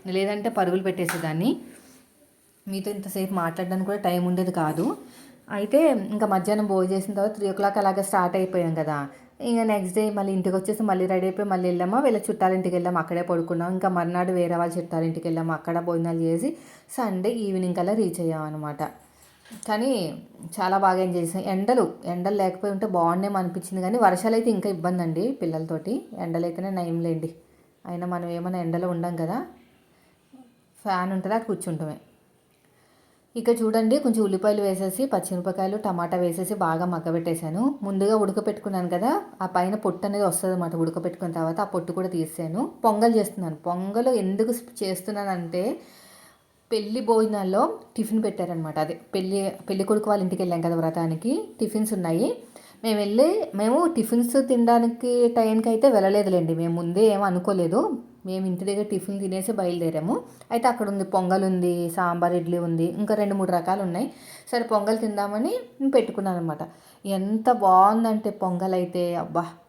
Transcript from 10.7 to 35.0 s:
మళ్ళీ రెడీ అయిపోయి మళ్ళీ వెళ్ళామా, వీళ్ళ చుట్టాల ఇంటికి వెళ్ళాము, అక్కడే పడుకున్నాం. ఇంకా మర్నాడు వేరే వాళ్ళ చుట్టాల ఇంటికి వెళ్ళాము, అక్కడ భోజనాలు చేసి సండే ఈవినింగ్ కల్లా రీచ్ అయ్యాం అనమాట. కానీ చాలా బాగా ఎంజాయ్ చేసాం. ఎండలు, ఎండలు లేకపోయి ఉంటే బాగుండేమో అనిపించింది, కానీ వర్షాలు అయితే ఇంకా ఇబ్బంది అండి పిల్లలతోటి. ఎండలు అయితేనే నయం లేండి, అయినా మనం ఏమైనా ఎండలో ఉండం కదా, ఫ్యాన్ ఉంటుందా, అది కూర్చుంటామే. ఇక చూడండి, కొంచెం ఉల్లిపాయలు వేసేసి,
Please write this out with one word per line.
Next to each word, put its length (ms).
మళ్ళీ 220
రెడీ 200
అయిపోయి 220
మళ్ళీ 220
వెళ్ళామా, 300
వీళ్ళ 180
చుట్టాల 360
ఇంటికి 220
వెళ్ళాము, 220
అక్కడే 240
పడుకున్నాం. 500
ఇంకా 180
మర్నాడు 420
వేరే 240
వాళ్ళ 220
చుట్టాల 260
ఇంటికి 240
వెళ్ళాము, 260
అక్కడ 260
భోజనాలు 400
చేసి 380
సండే 380
ఈవినింగ్ 460
కల్లా 180
రీచ్ 260
అయ్యాం 220
అనమాట. 360
కానీ 560
చాలా 160
బాగా 260
ఎంజాయ్ 200
చేసాం. 180
ఎండలు, 520
ఎండలు 300
లేకపోయి 380
ఉంటే 140
బాగుండేమో 520
అనిపించింది, 420
కానీ 160
వర్షాలు 380
అయితే 140
ఇంకా 200
ఇబ్బంది 340
అండి 280
పిల్లలతోటి. 640
ఎండలు 280
అయితేనే 240
నయం 320
లేండి, 340
అయినా 220
మనం 220
ఏమైనా 300
ఎండలో 300
ఉండం 260
కదా, 300
ఫ్యాన్ 280
ఉంటుందా, 240
అది 100
కూర్చుంటామే. 480
ఇక 140
చూడండి, 480
కొంచెం 260
ఉల్లిపాయలు 380
వేసేసి, 440